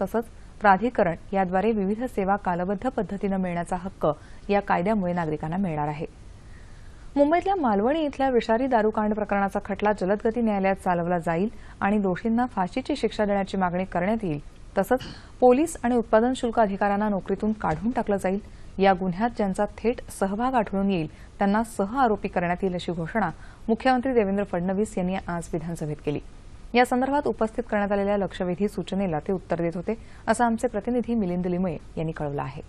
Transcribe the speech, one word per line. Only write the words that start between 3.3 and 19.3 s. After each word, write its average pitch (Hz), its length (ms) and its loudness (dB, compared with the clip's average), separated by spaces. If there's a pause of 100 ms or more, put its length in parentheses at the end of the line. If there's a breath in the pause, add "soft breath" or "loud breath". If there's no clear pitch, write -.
मिळण्याचा 175 400 -2
हक्क 175 320 -2 (400 loud breath)
या 202 120 4
कायद्यामुळे 185 520 0
नागरिकांना 160 440 -2
मिळणार 156 320 -2
आहे. 151 180 -6 (1120 loud breath)
मुंबईतल्या 339 380 4
मालवणी 269 500 2
इथल्या 269 260 0
विषारी 233 360 2
दारूकांड 214 480 2
प्रकरणाचा 202 500 0
खटला 202 280 0
जलदगती 214 480 0
न्यायालयात 196 440 2
चालवला 175 340 2
जाईल 185 300 0 (320 loud breath)
आणि 202 180 4
दोषींना 220 480 2
फाशीची 247 500 -2
शिक्षा 214 280 0
देण्याची 196 320 0
मागणी 180 280 0
करण्यात 202 400 -2
येईल. 151 160 -2 (380)
तसंच 196 220 2 (400 loud breath)
पोलीस 254 420 6
आणि 247 140 2
उत्पादन 226 400 4
शुल्क 240 240 0
अधिकाऱ्यांना 202 480 2
नोकरीतून 196 440 0
काढून 180 380 -2
टाकलं 214 260 0
जाईल. 196 240 0 (380 loud breath)
या 196 140 8
गुन्ह्यात 185 440 0